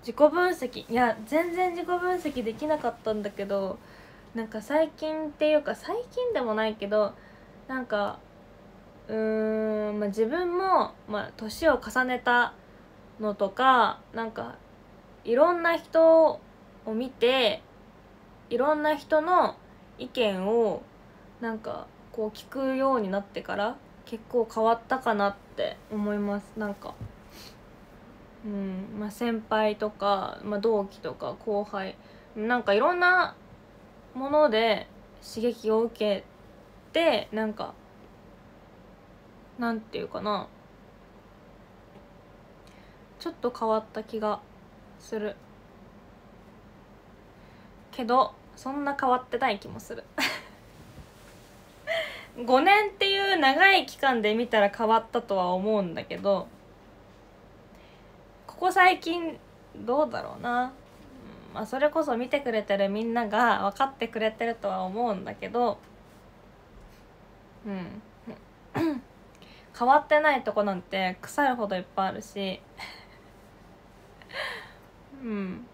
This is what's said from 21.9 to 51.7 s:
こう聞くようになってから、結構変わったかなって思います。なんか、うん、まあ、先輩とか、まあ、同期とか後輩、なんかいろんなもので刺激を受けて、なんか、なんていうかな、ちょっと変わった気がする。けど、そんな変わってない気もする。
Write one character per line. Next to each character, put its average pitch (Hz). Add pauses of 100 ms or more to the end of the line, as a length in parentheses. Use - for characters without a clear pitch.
こ 214
う -
聞 -
く 269
よ 269
う 247
に 196
な 196
っ 202
て -
か -
ら、 214 (300)
結 -
構 226
変 220
わ 226
っ 233
た 269
か 247
な 202
っ 196 (200)
て - (160)
思 208
い 208
ま 202
す。 -
な 214
ん 202
か、 - (1500)
う -
ん、 196
ま 208
あ、 -
先 226
輩 214
と 214
か、 196
ま 208
あ、 -
同 202
期 -
と 151
か 131
後 208
輩、 190 (380)
な 226
ん 240
か 202
い 202
ろ 311
ん 349
な 359 (800)
も 269
の 285
で 220 (360)
刺 -
激 220
を 220
受 233
け 202 (680)
て、 311
な 220
ん 214
か、 - (1800)
な 233
ん 220
て -
い -
う -
か -
な、 208 (2750)
ち -
ょ -
っ 330
と 240
変 226
わ 220
っ 214
た 214
気 220
が 214 (580)
す -
る。 208 (2500)
け -
ど、 247 (220)
そ 269
ん 285
な 277
変 269
わ 247
っ 254
て 247
な 254
い 208
気 -
も -
す -
る。 - (2250)